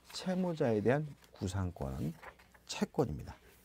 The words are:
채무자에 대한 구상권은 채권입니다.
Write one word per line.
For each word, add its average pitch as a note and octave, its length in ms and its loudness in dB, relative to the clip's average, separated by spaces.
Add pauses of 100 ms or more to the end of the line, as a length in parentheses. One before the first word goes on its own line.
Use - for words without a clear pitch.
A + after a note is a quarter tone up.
(120)
채무자에 E3 680 2
대한 C#3+ 260 4 (260)
구상권은 F#2 800 -2 (540)
채권입니다. - 680 -2 (300)